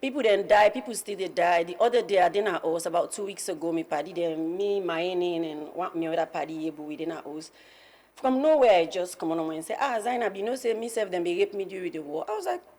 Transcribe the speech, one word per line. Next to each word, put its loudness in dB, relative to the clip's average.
People -2
then 4
die. 8
People -4
still -6
they -4
die. 2
The -6
other 4
day, 2
I 6
didn't 0
host, -2
about 0
two -8
weeks -8
ago, -2
me 0
paddy -4
them, -2
me, 0
my -2
name, 0
and -8
one, -6
my -2
other 0
paddy, -6
Yebu, -14
we -10
didn't -8
host. -12
From 0
nowhere, 8
I 6
just -4
come -2
on -2
and -8
say, -6
Ah, 0
Zainab, -2
you -6
know, -2
say, -2
me, -4
self, -2
them, -2
they 0
rape 2
me -4
during -8
the -8
war. -6
I -4
was -6
like -4